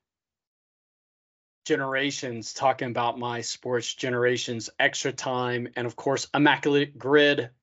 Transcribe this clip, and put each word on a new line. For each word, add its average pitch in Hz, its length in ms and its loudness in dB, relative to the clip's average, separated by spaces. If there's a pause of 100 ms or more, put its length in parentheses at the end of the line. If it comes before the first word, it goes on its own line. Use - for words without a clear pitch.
(1700)
Generations, 135 880 -2
talking 131 340 0
about 120 300 -2
my 120 240 -6
sports 120 500 -4
generations, 123 800 -2 (100)
extra 139 320 0
time, 123 640 -2
and 120 100 -4
of 117 100 -8
course, 131 360 -2
Immaculate 143 640 2
Grid 143 540 4 (120)